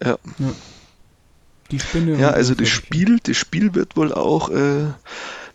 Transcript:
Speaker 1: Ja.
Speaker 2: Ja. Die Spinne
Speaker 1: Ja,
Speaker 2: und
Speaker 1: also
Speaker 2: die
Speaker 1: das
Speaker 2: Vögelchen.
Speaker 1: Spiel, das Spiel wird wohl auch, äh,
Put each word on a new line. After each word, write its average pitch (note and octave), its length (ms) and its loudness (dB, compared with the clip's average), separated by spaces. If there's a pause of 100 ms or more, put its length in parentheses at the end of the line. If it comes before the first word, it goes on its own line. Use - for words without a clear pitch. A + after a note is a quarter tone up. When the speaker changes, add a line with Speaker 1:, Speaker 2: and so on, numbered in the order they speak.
Speaker 1:
Ja. B2 140 0 (220)
Speaker 2:
Ja. C3+ 100 -2 (1200)
Die C#3 80 -4
Spinne E3 400 -2
Speaker 1:
Ja, C#3 100 4
Speaker 2:
und - 60 2
Speaker 1:
also B2+ 180 2
Speaker 2:
die A#2 120 0
Speaker 1:
das A2+ 80 2
Speaker 2:
Vögelchen. - 120 -6 (220)
Speaker 1:
Spiel, A#3 160 6
das - 140 -2
Spiel F#3 380 0
wird - 220 -2
wohl D3+ 160 2
auch, D3 360 0
äh, C#3+ 380 0 (680)